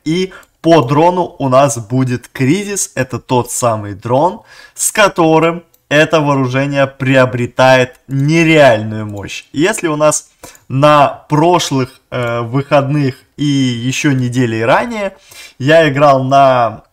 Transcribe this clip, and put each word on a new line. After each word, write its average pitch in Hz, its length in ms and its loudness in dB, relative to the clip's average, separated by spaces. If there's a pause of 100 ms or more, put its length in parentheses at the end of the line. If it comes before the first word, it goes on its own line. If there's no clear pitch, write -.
и 185 300 -4 (260)
по 165 220 4
дрону 165 560 0
у 139 100 -4
нас 131 300 2
будет 123 500 -4
Кризис. 190 680 -4
Это 123 240 -6
тот 120 320 -4
самый 107 440 -4
дрон, 131 480 -2 (320)
с - 180 -6
которым 170 720 0 (240)
это 156 320 2
вооружение 139 680 -2
приобретает 127 1200 0
нереальную 139 1000 2
мощь. 101 480 -14
Если 175 340 -2
у 151 80 -4
нас 151 340 0 (380)
на 143 600 2
прошлых, 147 800 -2
э, 120 320 -6
выходных 135 720 -2 (240)
и 143 60 -4
еще 131 680 -2
недели 123 480 -2
ранее 196 560 -2 (420)
я 156 300 4
играл 139 360 2
на 127 580 2 (100)